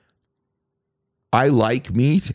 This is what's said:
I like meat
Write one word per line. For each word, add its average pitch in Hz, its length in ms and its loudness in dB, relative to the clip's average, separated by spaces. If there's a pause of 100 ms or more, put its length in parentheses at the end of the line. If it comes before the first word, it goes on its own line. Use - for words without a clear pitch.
(1300)
I 127 160 2
like 117 460 0
meat 147 400 0